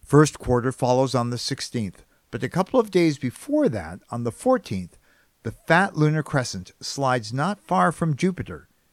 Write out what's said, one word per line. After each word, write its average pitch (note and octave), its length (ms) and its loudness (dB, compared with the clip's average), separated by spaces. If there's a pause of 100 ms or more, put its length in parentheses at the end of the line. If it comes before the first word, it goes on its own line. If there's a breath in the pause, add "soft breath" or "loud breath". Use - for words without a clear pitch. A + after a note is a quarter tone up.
First D3 360 6
quarter B2 340 0
follows B2+ 420 2
on A#2+ 140 0
the A#2+ 80 -6
sixteenth, - 680 -6 (240)
but A#2 120 -6
a B2+ 60 -4
couple G3 320 0
of G#3+ 100 0
days E3+ 280 2
before C#4 500 -2
that, F2+ 320 -6 (100)
on A#2+ 140 -6
the A#2 80 -2
fourteenth, A2 640 -2 (460 soft breath)
the A2+ 80 -8
fat F3+ 440 0
lunar D3+ 280 2
crescent A2+ 580 -4
slides B2+ 540 -2
not F3 260 -2
far F3+ 320 2
from D#3 240 0
Jupiter, - 540 -4 (220)